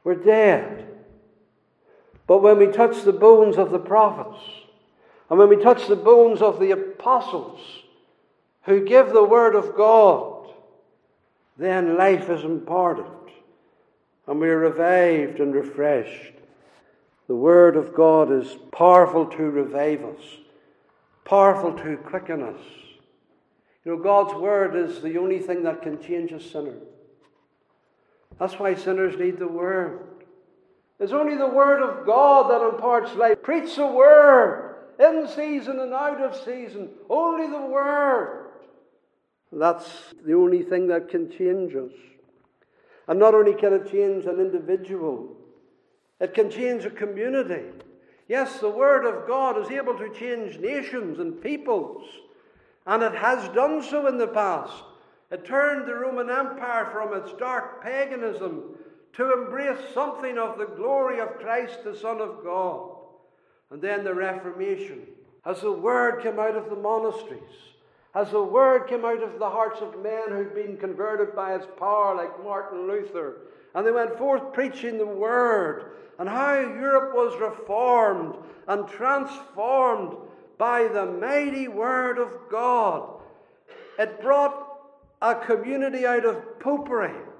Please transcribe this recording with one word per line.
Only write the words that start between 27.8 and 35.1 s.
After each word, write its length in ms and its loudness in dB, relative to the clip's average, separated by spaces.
That's 220 -8
why 160 -2
sinners 420 -4
need 220 -4
the 80 -6
word. 540 -4
It's 140 -4
only 240 0
the 100 0
word 380 4
of 200 -6
God 460 6
that 240 2
imparts 400 -2
life. 300 2
Preach 320 -4
the 100 0
word 920 6
in 300 4